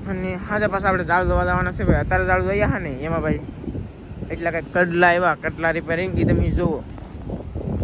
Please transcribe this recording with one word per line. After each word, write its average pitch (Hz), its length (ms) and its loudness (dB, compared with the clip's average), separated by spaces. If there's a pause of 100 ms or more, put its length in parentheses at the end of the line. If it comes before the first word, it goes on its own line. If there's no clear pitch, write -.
અને 185 260 -2
હાજા 208 320 -2
પાછા 196 220 2
આપણે 185 160 2
ઝાડ 175 200 4
જોવા 180 200 2
જવાના 180 280 2
છે 196 120 -4
ભાઈ. - 160 6
અત્યારે 185 260 0
ઝાડ 185 160 2
જોયા 202 260 0
હા 269 100 0
ને 170 120 -6
એમાં 156 320 -2
ભાઈ 151 180 0 (880)
એટલા 165 200 -4
કંઈક 160 220 -6
કડલા 175 400 4
એવા, 175 220 4
કડલા 165 360 -2
રિપેરિંગ 165 500 -2
એ 170 40 2
તમે 165 260 4
જુઓ. 156 340 0 (1000)